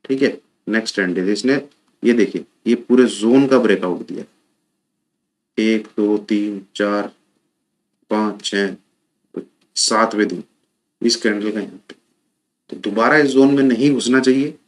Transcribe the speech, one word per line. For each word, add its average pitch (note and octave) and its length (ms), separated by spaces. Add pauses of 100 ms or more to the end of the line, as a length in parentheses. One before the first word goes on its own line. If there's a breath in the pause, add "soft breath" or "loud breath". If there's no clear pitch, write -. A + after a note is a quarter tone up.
ठीक C3+ 180
है, - 160 (280)
Next A2 300
ten F2+ 180
days। F#2 140
इसने, B2 260 (480)
ये A#2+ 100
देखिए, F#2+ 320 (220)
ये A#2 80
पूरे B2 360
zone A#2+ 360
का C3 120
breakout F#2+ 500
दिया, - 160 (1300)
एक, A2 280 (100)
दो, G#2 220
तीन, G#2 460 (120)
चार, G#2 360 (1000)
पाँच, G#2+ 340
छः, G2 260
तो - 720 (340)
सातवें G#2+ 520
दिन F2 140 (600)
इस A#2 140
candle G#2 340
का G#2 100
यहाँ G2+ 280
पे, - 60 (760)
तो - 100
दोबारा A2+ 360
इस C#3+ 140
zone C3+ 240
में C#3 80
नहीं C3 300
घुसना B2+ 280
चाहिए। C3+ 340 (140)